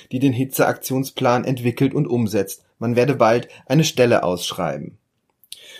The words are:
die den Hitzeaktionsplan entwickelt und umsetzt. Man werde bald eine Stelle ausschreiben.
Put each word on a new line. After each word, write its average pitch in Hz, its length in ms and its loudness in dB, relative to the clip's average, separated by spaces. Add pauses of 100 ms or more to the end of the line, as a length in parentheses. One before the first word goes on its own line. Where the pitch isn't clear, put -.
(120)
die 131 80 -4
den 135 120 2
Hitzeaktionsplan 127 1120 -2
entwickelt 123 500 0
und - 140 -2
umsetzt. 107 560 -2 (140)
Man 117 180 -2
werde 127 200 2
bald 117 320 2 (180)
eine 156 180 2
Stelle 123 400 2
ausschreiben. 82 760 -4 (840)